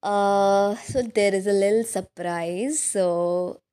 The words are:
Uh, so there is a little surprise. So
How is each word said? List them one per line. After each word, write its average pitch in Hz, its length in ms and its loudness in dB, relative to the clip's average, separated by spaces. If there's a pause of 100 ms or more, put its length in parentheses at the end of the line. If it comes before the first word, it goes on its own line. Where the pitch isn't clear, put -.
Uh, 202 720 2
so - 240 -4
there 208 340 0
is 190 120 -2
a 202 60 2
little 202 300 2
surprise. 180 960 -6
So 175 840 -2 (100)